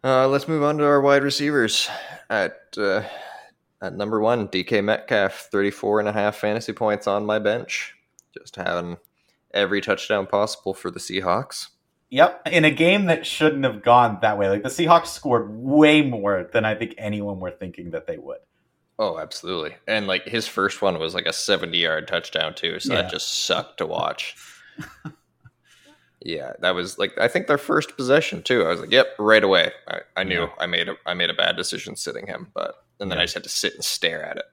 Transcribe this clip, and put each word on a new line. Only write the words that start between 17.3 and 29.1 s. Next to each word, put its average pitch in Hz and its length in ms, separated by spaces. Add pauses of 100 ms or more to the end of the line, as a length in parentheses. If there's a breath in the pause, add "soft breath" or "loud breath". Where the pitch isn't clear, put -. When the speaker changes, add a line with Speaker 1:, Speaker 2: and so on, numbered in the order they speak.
Speaker 2:
were 92 140
thinking 87 400
that 82 160
they 82 100
would. 69 220 (580)
Speaker 1:
Oh, 87 220
absolutely. 78 560 (100)
And, 104 220
like, 92 180
his 113 220
first - 340
one 92 160
was, 82 160
like, 90 120
a 82 60
seventy-yard 85 760
touchdown, 80 480
too, 82 240
so - 120
Speaker 2:
Yeah. 85 100
Speaker 1:
that 87 100
just - 320
sucked 85 340
to 82 80
watch. 80 540
<laughs> - 680 (1160 soft breath)
Yeah, 71 360
that 90 160
was, 90 240
like, - 180
I 117 80
think 180 220
their 143 100
first - 380
possession, 135 480
too. 120 180
I 80 60
was 85 100
like, 85 140
"Yep, 123 260